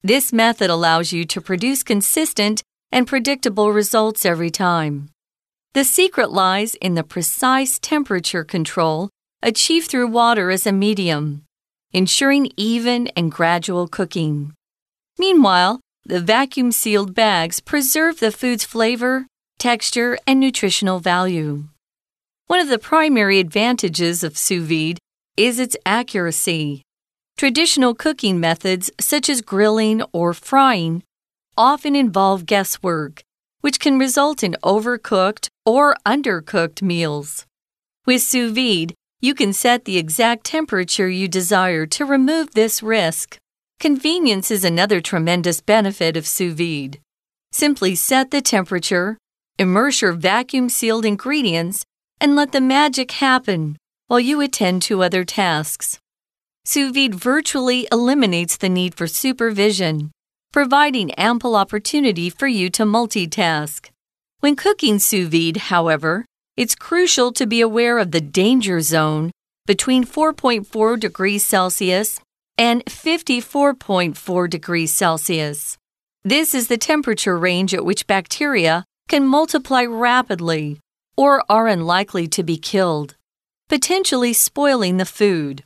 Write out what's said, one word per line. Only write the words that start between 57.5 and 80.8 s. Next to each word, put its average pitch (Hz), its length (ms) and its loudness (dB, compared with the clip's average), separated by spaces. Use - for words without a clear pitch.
eliminates 226 640 2
the 190 120 -2
need 180 240 0
for 170 140 -6
supervision, 196 1040 -2
providing 277 600 2
ample 233 420 0
opportunity 208 720 0
for 277 200 -4
you 196 220 0
to 220 120 -2
multitask. 180 1040 -2
When 285 160 2
cooking 294 420 2
sous 190 300 0
vide, 165 300 0
however, 165 560 0
it's 240 180 -2
crucial 339 600 2
to 254 120 0
be 226 140 0
aware 233 380 2
of 185 120 -2
the 165 100 0
danger 196 600 0
zone 156 500 0
between 254 380 2
four 311 300 0
point 233 340 -2
four 226 300 0
degrees 202 500 -2
Celsius 185 720 0
and 233 320 2
fifty-four 285 840 -2
point 180 420 -2
four 180 320 -2
degrees 165 440 -4
Celsius. 156 840 -2
This 294 280 0
is 247 140 -2
the 240 120 0
temperature 226 600 0
range 180 340 0
at - 120 -4
which 190 240 -4
bacteria 190 760 0
can 285 160 2
multiply 269 600 2
rapidly 202 960 -2